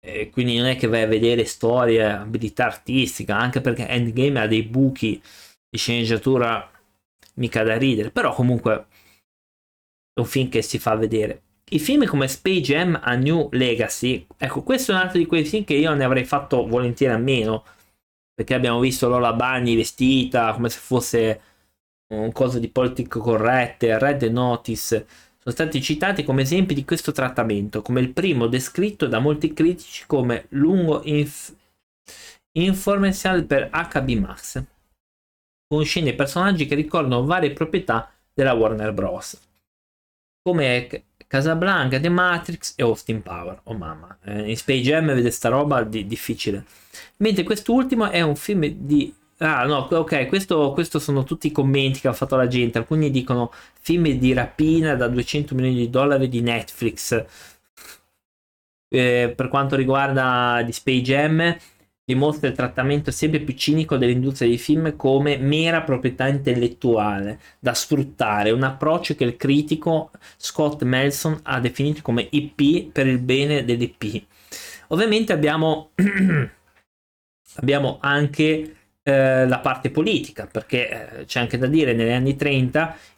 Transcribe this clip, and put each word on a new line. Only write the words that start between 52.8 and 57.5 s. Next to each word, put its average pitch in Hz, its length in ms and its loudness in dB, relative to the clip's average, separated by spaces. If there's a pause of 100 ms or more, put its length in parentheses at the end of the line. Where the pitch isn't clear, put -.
dicono: 123 420 0 (280)
"Film 165 280 2
di 127 240 2
rapina 156 600 2
da 123 140 0
duecento 131 460 -2
milioni 127 220 0
di 120 140 0
dollari 135 380 2
di 120 120 -2
Netflix". 117 840 -2 (1600)